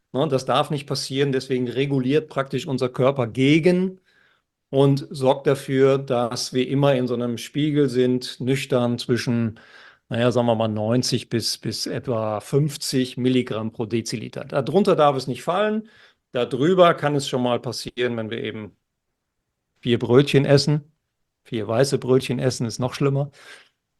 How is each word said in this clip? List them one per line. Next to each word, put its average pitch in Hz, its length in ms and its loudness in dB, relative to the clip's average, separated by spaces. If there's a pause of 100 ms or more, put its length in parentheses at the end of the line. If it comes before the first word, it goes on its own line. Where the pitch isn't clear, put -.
(140)
Ne, 135 140 0
das 131 180 -2
darf 139 240 0
nicht 143 160 -6
passieren, 139 440 -2
deswegen 127 380 -2
reguliert 135 600 0
praktisch 135 380 -6
unser 131 220 -2
Körper 131 380 0
gegen 165 760 2 (680)
und 139 400 4
sorgt 139 360 0
dafür, 135 520 2
dass 120 560 -4
wir 127 120 0
immer 139 280 2
in 127 120 0
so 120 80 -4
einem 120 240 -4
Spiegel 147 500 0
sind, 127 520 0
nüchtern 123 580 0
zwischen, 117 640 -2 (480)
naja, 117 240 0
sagen 120 140 2
wir 120 100 4
mal, 110 120 0
neunzig 110 600 -2
bis, - 300 -4
bis - 280 -8
etwa 110 540 -4
fünfzig 139 760 -2
Milligramm 123 560 -2
pro 117 140 -6
Deziliter. 113 580 -6
Darunter 165 520 2
darf 143 200 6
es 131 120 -6
nicht 123 160 -8
fallen. 214 440 -2 (440)
Darüber 151 640 4
kann 147 200 -2
es 139 140 -2
schon 127 140 -2
mal 120 180 0
passieren, 120 560 -6
wenn 110 140 -6
wir 113 120 -8
eben 107 300 -10 (1080)
vier 117 200 0
Brötchen 135 440 4
essen. 147 480 2 (520)
Vier 107 240 -8
weiße 127 300 0
Brötchen 127 420 0
essen 127 260 -2
ist 110 140 -8
noch 127 140 -4
schlimmer. 139 360 -2 (680)